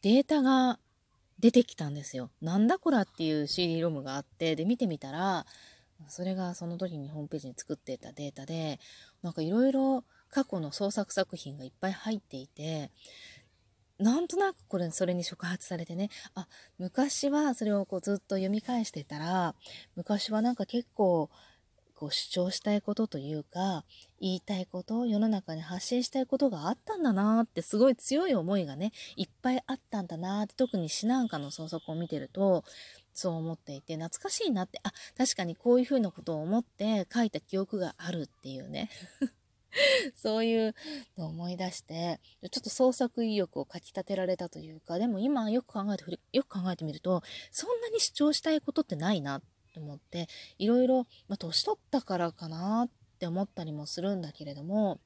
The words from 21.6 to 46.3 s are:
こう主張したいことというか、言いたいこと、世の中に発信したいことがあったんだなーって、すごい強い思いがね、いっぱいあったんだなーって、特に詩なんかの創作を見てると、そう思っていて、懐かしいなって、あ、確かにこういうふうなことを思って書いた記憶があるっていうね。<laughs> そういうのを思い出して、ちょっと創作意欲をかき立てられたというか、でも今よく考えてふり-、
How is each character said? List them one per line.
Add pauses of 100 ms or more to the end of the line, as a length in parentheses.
こ
う
主
張
し
た
い
こ
と
と
い
う
か、 (340)
言
い
た
い
こ
と、
世
の
中
に
発
信
し
た
い
こ
と
が
あ
っ
た
ん
だ
な
ー
っ
て、
す
ご
い
強
い
思
い
が
ね、 (240)
い
っ (140)
ぱ
い
あ
っ (120)
た
ん
だ
な
ー
っ
て、
特
に
詩
な
ん
か
の
創
作
を
見
て
る
と、 (480)
そ
う
思
っ
て
い
て、
懐
か
し
い
な
っ
て、
あ、 (240)
確
か
に
こ
う
い
う
ふ
う
な
こ
と
を
思
っ
て
書
い
た
記
憶
が
あ
る
っ
て
い
う
ね。 (320)
<laughs>
そ
う
い
う (420)
の
を
思
い
出
し
て、 (220)
ち
ょ
っ
と
創
作
意
欲
を
か
き
立
て
ら
れ
た
と
い
う
か、
で
も
今
よ
く
考
え
て
ふ
り-、 (140)